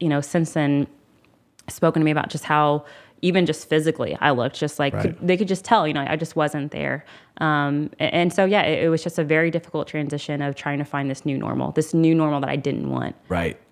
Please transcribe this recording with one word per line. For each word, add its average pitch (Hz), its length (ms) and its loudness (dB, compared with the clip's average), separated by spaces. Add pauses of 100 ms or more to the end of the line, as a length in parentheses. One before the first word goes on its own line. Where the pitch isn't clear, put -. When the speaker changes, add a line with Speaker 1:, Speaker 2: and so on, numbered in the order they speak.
Speaker 1:
you 170 80 0
know, 143 120 2
since 160 340 0
then 143 340 2 (800)
spoken 165 320 2
to 156 40 4
me 156 60 4
about 151 200 -2
just - 140 -8
how, 147 400 2 (380)
even 180 240 4
just 156 200 -4
physically, 156 540 0
I 147 100 4
looked 123 260 0
just - 220 -4
like, 139 140 0
Speaker 2:
Right. 101 100 -2
Speaker 1:
could, - 140 -2 (100)
they 180 120 4
could 196 100 -2
just 185 160 -4
tell, 190 240 4
you 151 60 -2
know, 139 120 -2
I 156 100 -2
just 160 200 -6
wasn't 147 340 -2
there. 143 320 -4 (360)
Um, 147 600 0
a-, - 160 0
and 175 160 2
so, 190 140 2
yeah, 196 180 4
it, - 220 0
it 165 60 4
was 160 120 0
just 170 160 -6
a 165 60 2
very 160 260 2
difficult 165 380 -4
transition 147 540 -6
of 143 120 -4
trying 143 240 -4
to 147 60 -2
find 139 260 -4
this - 140 -8
new 135 140 -2
normal, 131 340 -4
this 156 220 0
new 160 200 4
normal 151 260 2
that 135 100 -4
I 143 60 -2
didn't 139 340 -4
want. - 260 -4 (140)
Speaker 2:
Right, 85 280 -2 (140)